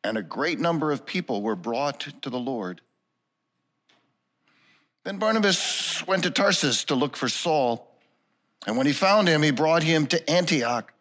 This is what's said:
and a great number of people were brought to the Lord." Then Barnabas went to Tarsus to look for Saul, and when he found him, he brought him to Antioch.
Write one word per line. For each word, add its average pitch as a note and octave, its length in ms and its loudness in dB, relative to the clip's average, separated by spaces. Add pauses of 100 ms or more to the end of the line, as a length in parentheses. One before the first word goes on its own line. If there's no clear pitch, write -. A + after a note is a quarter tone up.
and A2 140 -4
a G#2 60 -4
great C#3+ 360 -4
number D#3 320 0
of C3+ 140 -4
people B2 360 -4
were G#2+ 140 -2
brought B2 440 -4 (220)
to C#3 80 -10
the B2 100 -6
Lord." A2+ 420 -6 (2250)
Then F#3+ 160 -8
Barnabas G#3+ 880 0
went F#3 160 2
to F3+ 80 0
Tarsus F3+ 540 2
to C#3+ 100 0
look C3 200 0
for B2+ 140 -4
Saul, C3 680 0 (720)
and G#2+ 120 -2
when C3+ 100 2
he - 60 2
found G3 340 4
him, D3+ 160 4
he D3+ 80 4
brought D#3 320 2
him D#3+ 240 2
to - 220 -2
Antioch. C#3+ 720 0